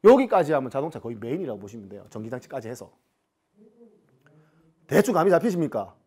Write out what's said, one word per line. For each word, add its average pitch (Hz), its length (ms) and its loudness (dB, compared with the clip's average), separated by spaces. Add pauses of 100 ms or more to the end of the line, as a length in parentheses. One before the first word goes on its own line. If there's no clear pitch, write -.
여기까지 208 500 6
하면 131 180 -2
자동차 139 280 -6
거의 117 200 -10
메인이라고 120 400 -8
보시면 104 300 -18
돼요. 101 200 -18
전기 110 200 -12
장치까지 123 400 -12
해서. 110 220 -16 (2000)
대충 202 260 2
감이 175 160 2
잡히십니까? 165 680 -2 (120)